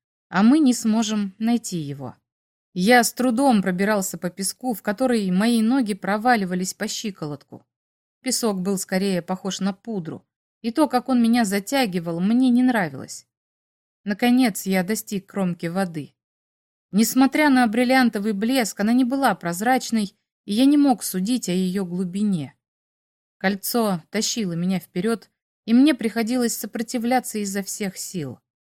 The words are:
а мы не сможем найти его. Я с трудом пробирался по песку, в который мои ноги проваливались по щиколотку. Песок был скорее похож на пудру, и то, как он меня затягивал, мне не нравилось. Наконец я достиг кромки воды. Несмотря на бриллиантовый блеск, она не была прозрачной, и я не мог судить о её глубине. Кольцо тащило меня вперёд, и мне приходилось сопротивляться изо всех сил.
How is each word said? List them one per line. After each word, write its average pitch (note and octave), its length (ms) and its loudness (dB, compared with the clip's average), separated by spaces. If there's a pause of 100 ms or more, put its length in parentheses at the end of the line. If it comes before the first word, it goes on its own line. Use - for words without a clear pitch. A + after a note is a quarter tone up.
(280)
а F3+ 140 2
мы B3 160 8
не C4+ 140 4
сможем G#3+ 680 -2
найти A3+ 380 -2
его. C#3 400 -8 (560)
Я A#3 320 4
с - 80 -4
трудом B3 500 2
пробирался F#3+ 540 -2
по F3 140 -8
песку, G3 420 -6
в G3 100 -8
который G#3 480 0
мои A3+ 300 2
ноги A3+ 340 0
проваливались G3 800 0
по G#3+ 140 -8
щиколотку. D3+ 760 -10 (580)
Песок A3+ 400 -2
был F#3+ 160 -2
скорее F#3+ 440 -2
похож F#3 380 -8
на F#3+ 120 -2
пудру, F3+ 540 -10 (380)
и A#3 60 -6
то, D4 180 2
как B3 220 -2
он B3 120 4
меня A#3 220 4
затягивал, F#3+ 760 -2
мне A#3 280 4
не B3 140 4
нравилось. G3 640 -2 (760)
Наконец B3 600 2
я F#3+ 180 0
достиг G3+ 440 -4
кромки F3+ 400 -4
воды. E3+ 480 -6 (760)
Несмотря C4 600 4
на B3+ 160 4
бриллиантовый A#3 640 2
блеск, A3+ 480 -2
она G#3+ 140 2
не C4 100 4
была B3+ 300 0
прозрачной, G#3+ 840 -2 (300)
и G3+ 80 -4
я A#3+ 100 4
не C#4+ 140 6
мог C#4 240 4
судить G3 480 -4
о - 20 0
её F#3 320 -2
глубине. F3+ 720 -4 (840)
Кольцо G3 720 -2
тащило G#3 460 -4
меня F3+ 260 -2
вперёд, A3 480 -4 (380)
и A3+ 80 2
мне C#4 200 6
приходилось A#3 600 -2
сопротивляться A#3 840 -4
изо G3+ 220 -4
всех F#3+ 360 -8
сил. C#3 420 -10 (260)